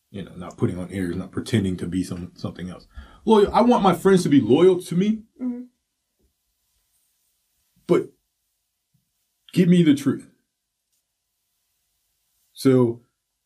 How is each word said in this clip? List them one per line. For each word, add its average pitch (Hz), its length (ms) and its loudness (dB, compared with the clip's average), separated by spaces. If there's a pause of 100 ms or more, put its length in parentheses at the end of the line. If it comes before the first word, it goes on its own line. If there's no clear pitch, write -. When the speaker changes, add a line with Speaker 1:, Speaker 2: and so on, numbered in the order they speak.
(100)
Speaker 1:
You 98 140 -14
know, - 120 -20
not 90 220 -16
putting 95 200 -4
on 90 120 -12
airs, 90 260 -6
not 90 160 -12
pretending 95 460 -4
to 90 80 -10
be 90 180 -4
some, 87 320 -12
something 90 320 -12
else. - 180 -20 (380)
Loyal. 208 300 2
I 208 80 2
want 240 200 2
my 185 120 2
friends 190 300 2
to 160 40 -2
be 139 120 4
loyal 170 420 4
to - 120 -10
me, 214 280 -2 (180)
Speaker 2:
Mm-hmm. 247 220 -8 (2250)
Speaker 1:
but - 240 -2 (1400)
give 175 140 2
me 180 140 6
the 151 120 4
truth. - 340 -6 (2250)
So 127 480 2 (440)